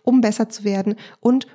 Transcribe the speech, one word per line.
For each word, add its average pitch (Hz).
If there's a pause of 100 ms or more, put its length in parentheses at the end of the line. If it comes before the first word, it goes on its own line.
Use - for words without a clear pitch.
um 254
besser 214
zu -
werden 202 (240)
und 254